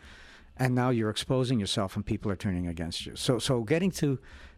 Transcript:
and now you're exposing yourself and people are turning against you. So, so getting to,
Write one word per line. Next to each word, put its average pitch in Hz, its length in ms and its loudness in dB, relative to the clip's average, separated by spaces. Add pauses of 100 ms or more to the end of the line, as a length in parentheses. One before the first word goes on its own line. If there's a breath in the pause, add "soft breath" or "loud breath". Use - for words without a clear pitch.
(580 loud breath)
and 127 160 2
now 123 140 4
you're 110 220 2
exposing 127 500 2
yourself 95 360 -2
and 104 100 -2
people 104 260 -2
are 90 40 -2
turning 90 300 -2
against 85 380 -4
you. 58 100 -10
So, 123 240 2
so 120 220 2
getting 165 300 2
to, 139 280 0 (400 loud breath)